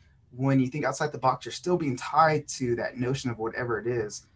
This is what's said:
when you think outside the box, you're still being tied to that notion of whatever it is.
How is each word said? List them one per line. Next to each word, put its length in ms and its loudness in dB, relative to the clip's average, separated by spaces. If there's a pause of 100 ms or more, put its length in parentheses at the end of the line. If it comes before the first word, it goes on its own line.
(320)
when 280 2
you 80 4
think 180 -4
outside 260 -2
the 60 -10
box, 280 0
you're 60 -8
still 260 0
being 200 0
tied 520 4
to 260 -2
that 220 -4
notion 340 -2
of 80 -6
whatever 400 -2
it 80 -4
is. 480 -4